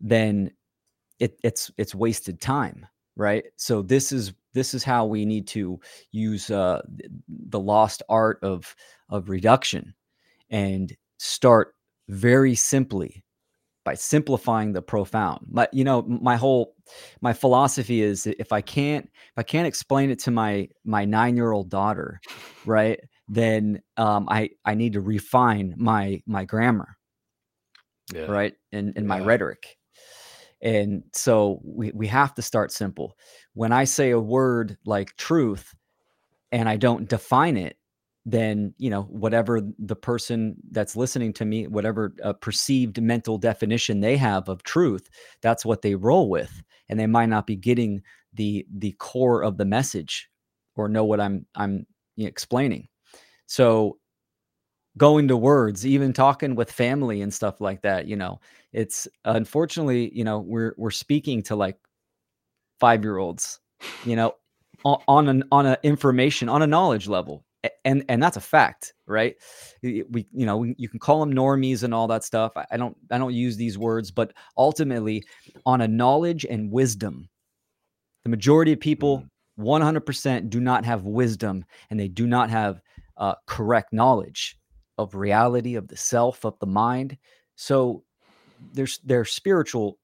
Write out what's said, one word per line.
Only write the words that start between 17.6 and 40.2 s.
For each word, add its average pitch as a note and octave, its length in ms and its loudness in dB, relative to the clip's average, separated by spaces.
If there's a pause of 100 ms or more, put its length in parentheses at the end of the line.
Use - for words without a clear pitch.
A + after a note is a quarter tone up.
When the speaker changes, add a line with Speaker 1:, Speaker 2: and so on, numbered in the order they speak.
Speaker 1:
is G#2 220 0
that G#2+ 140 -6
if - 140 -8
I G#2 80 0
can't, C#3+ 460 -4
if - 320 -20
I A#2 40 -2
can't E3 240 -2
explain C#3 440 0
it B2 100 -4
to C3+ 100 -2
my, G#2+ 380 0 (160)
my G#2 220 0
nine-year-old A2 640 2
daughter, G2 500 -4 (460)
right, A2 340 2 (280)
then, G#2+ 520 0 (160)
um, G#2 340 0
I, A2 200 0 (160)
I G#2+ 80 0
need A2+ 180 0
to G2+ 80 -2
refine G#2 760 0
my, G2+ 480 0
my G2 180 -4
grammar, A2 540 -2 (1120)
Speaker 2:
Yeah. D#2+ 140 -10
Speaker 1:
right, G2+ 280 -2 (160)
and, G2+ 260 -6
and G#2 120 -4
my F#2+ 100 -2
Speaker 2:
Yeah. F#2+ 60 -4
Speaker 1:
rhetoric. G#2 540 -2 (840)
And G#2 380 0 (100)
so G#2 520 2
we, A2 260 -8
we G#2+ 160 -6
have C3+ 300 2
to A#2 60 -6
start - 280 -2
simple. F#2+ 480 -8 (360)
When A2+ 180 -2
I B2+ 100 4
say C3+ 280 2
a A#2 100 4
word A#2 640 0
like G2+ 320 -4
truth A#2+ 580 -2 (800)
and A2+ 160 0
I A2 80 0
don't A2+ 320 0
define C3 480 2
it, F2 220 -6 (460)
then, A2 540 0
you C3 100 -4
know, G2+ 140 -2
whatever A2 580 0 (200)
the G#2 160 -6
person A2+ 580 -4 (160)